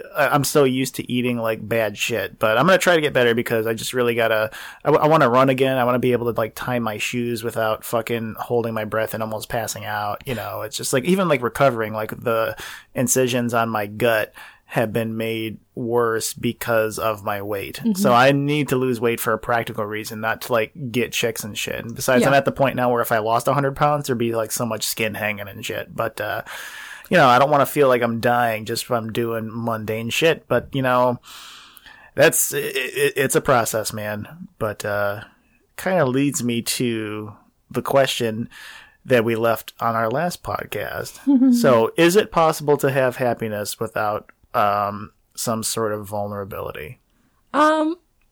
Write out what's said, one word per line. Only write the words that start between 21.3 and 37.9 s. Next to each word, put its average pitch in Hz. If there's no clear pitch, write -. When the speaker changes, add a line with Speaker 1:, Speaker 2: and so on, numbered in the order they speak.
Speaker 1:
and 107
shit. -
And 117
besides, 123
Speaker 2:
Yeah. -
Speaker 1:
I'm 139
at 139
the 135
point 131
now 123
where 117
if 113
I 113
lost 113
a 139
hundred 139
pounds, 147
there'd 120
be, 117
like, 110
so -
much 110
skin 110
hanging 104
and 104
shit. -
But, 113
uh, 104
you 190
know, 143
I 123
don't 139
wanna 143
feel 143
like 123
I'm 117
dying 120
just 113
from 110
doing 113
mundane 113
shit. 156
But, -
you 135
know, 123
that's, 160
it, 143
it, 143
it's 139
a 151
process, 113
man. 107
But, 107
uh, 104
kinda 185
leads 135
me 117
to 107
the 123
question 120